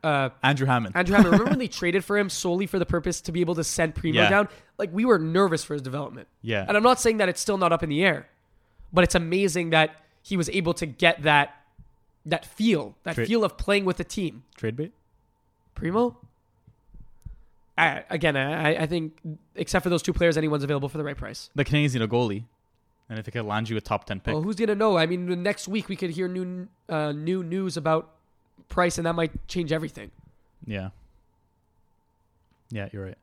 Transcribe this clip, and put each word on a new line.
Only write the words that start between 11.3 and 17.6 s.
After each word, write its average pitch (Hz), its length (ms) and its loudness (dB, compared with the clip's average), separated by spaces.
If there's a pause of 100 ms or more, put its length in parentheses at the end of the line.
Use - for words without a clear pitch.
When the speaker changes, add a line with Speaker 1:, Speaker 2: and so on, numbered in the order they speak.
Speaker 1:
that 156 180 -4
feel, 165 500 0 (100)
that 165 100 -6
Speaker 2:
Trade 117 140 -2
Speaker 1:
feel 226 160 2
of 180 120 -4
playing 202 300 0
with 185 100 0
the 175 80 -6
team. 147 380 -6 (140)
Speaker 2:
Trade 113 200 -4
bait? 160 160 -8 (800)
Speaker 1:
Primo? 233 440 -2 (1600)